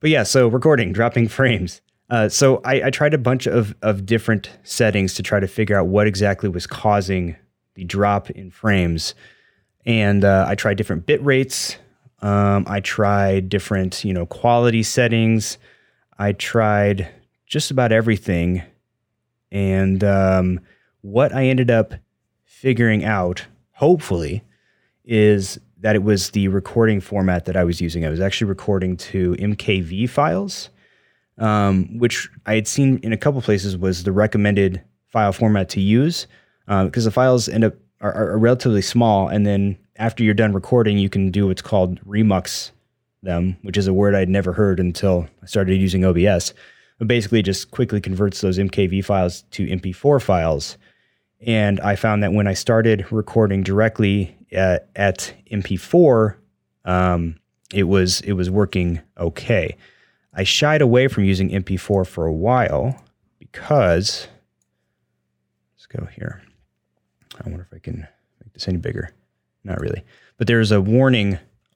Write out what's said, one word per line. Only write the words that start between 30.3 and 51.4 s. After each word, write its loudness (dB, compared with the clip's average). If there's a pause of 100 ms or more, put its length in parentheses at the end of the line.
um, 0
which -2 (160)
I 0
had 0
seen 2
in -4
a -2
couple -2
places 0
was -2
the 0
recommended 2 (280)
file 0
format 0
to -4
use, 0 (400)
uh, 2
'cause -2
the 0
files 2
end 0
up 2 (260)
are, -4
are, -2
are -2
relatively 2
small. 2
And 0
then 0 (200)
after -4
you're 4
done 2
recording, 2
you 2
can -2
do 0
what's -4
called -2
remux -2 (540)
them, -2
which -6
is 0
a 2
word 2
I'd 0
never 0
heard 0
until 0 (160)
I -20
started 0
using 2
O 4
B 4
S. 0 (460)
But -4
basically, 2
it 0
just -4
quickly -2
converts -2
those 0
M 0
K 0
V -2
files -2
to -6
M -4
P -8
four 2
files. -2 (680)